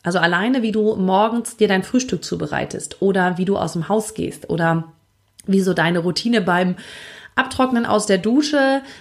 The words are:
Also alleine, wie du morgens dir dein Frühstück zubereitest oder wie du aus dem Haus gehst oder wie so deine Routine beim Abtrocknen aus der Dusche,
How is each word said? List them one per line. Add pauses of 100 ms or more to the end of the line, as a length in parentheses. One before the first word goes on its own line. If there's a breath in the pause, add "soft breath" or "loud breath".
Also
alleine,
wie
du
morgens
dir
dein
Frühstück
zubereitest
oder
wie
du
aus
dem
Haus
gehst
oder (600)
wie
so
deine
Routine
beim (600 loud breath)
Abtrocknen
aus
der
Dusche, (200 loud breath)